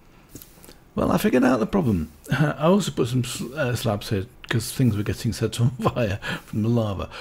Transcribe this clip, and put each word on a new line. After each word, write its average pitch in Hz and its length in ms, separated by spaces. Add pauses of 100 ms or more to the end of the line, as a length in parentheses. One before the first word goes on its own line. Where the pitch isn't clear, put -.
(920)
Well, - 160
I 165 80
figured 247 280
out 247 160
the 214 60
problem. 110 440 (100)
<laughs> - 100
I 147 340
also 180 260
put 131 160
some 123 160
sl-, - 340
uh, 123 200
slabs 104 320
here 95 160 (240)
'cause - 240
things 117 240
were 104 60
getting 101 280
set 113 300
on 120 80
<laughs> - 100
fire 113 380 (260)
from - 200
the 110 60
lava. 107 400 (120)